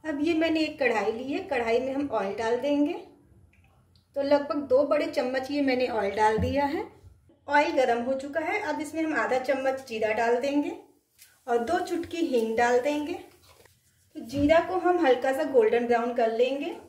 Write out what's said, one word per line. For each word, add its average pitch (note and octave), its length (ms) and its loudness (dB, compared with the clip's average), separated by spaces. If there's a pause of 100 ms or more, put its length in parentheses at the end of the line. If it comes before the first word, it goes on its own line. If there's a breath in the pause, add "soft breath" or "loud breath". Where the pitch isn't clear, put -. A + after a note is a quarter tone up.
अब D4+ 160 -6
ये E4 140 2
मैंने D#4+ 260 2
एक D4+ 200 -2
कढ़ाई A3 320 0
ली A#3+ 120 -8
है, D4 160 -4
कढ़ाई A#3 380 0
में C4 160 -2
हम C#4+ 160 -4
ऑयल G3+ 260 -2
डाल A#3 220 -2
देंगे। C#4+ 340 0 (1200)
तो C#4 60 -2
लगभग C#4+ 460 2
दो C4 180 6
बड़े D4+ 220 2
चम्मच C4 420 -4
ये C#4+ 120 0
मैंने B3+ 260 2
ऑयल G#3 280 -2
डाल A3 220 2
दिया C4+ 280 0
है। F4 180 -2 (640)
ऑयल D4 240 4
गर्म A#3+ 300 2
हो C4 120 -2
चुका D4 260 -6
है, F#4 220 -4
अब D4+ 180 -4
इसमें D#4 220 -6
हम D#4 140 -2
आधा A#3 240 0
चम्मच C4 480 -2
जीरा A3 260 -2
डाल A#3 220 2
देंगे C#4+ 360 0 (760 soft breath)
और A#3+ 140 2
दो E4 200 0
चुटकी E4 460 -4
हींग A3+ 300 0
डाल B3 240 4
देंगे। D4 320 -2
तो - 1080 -18
जीरा C#4+ 400 4
को F4+ 180 -2
हम F4 260 2
हल्का C4 260 4
सा D4+ 180 -2
गोल्डन A#3 360 4
ब्राउन A#3+ 280 0
कर A3+ 180 2
लेंगे। C4+ 420 -2 (140)